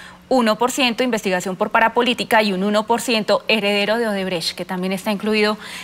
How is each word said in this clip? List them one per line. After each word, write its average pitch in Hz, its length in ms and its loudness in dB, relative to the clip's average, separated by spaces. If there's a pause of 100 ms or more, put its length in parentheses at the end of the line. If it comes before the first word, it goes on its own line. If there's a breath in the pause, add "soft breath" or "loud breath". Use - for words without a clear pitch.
(280 loud breath)
uno 226 300 2
por 247 140 0
ciento 254 320 0
investigación 196 520 -2
por 214 140 -2
parapolítica 226 720 2
y 208 100 2
un 185 120 0
uno 208 240 0
por 233 120 2
ciento 214 480 0
heredero 208 520 0
de 233 80 0
Odebrecht, 185 480 -4
que 175 100 -10
también 185 260 -4
está 190 200 -4
incluido 214 480 0 (240 loud breath)